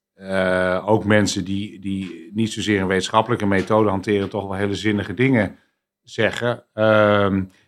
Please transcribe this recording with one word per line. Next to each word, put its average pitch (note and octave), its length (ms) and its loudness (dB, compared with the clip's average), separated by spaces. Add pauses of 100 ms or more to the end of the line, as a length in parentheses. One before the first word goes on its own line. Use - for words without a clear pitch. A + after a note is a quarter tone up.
(140)
eh, F#2 760 0
ook G#2+ 160 2
mensen G2+ 400 2
die, G2 340 -6
die F#2+ 560 -8
niet A2 180 -2
zozeer G2+ 280 0
een F#2 60 0
wetenschappelijke G#2+ 600 0
methode G2+ 420 2
hanteren, G2 400 -2
toch G2+ 140 -6
wel G2 140 -8
hele G2+ 180 -2
zinnige G2 400 -2
dingen A#2+ 420 2 (460)
zeggen. A#2+ 680 -2
Ehm, G#2 720 4 (240)